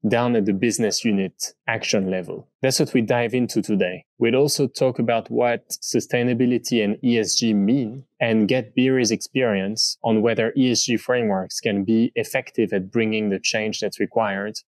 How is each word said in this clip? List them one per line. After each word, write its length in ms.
down 260
at 120
the 80
business 500
unit 480
action 420
level. 380
That's 180
what 140
we 80
dive 320
into 280
today. 440
We'll 200
also 280
talk 320
about 320
what 420
sustainability 1080
and 220
E 160
S 160
G 180
mean 520
and 300
get 260
Biri's 380
experience 880
on 200
whether 340
E 160
S 120
G 120
frameworks 640
can 240
be 320
effective 560
at 220
bringing 340
the 160
change 380
that's 180
required 560